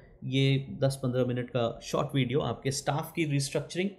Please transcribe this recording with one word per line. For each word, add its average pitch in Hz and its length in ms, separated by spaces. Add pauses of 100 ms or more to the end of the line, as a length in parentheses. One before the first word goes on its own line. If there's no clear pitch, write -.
(240)
ये 135 560
दस 135 240
पन्द्रह 123 220
मिनट 123 240
का 117 340
शॉर्ट 143 320
वीडियो 127 240
आपके 135 320
स्टाफ 143 440
की 165 100
रिस्ट्रक्चरिंग 143 720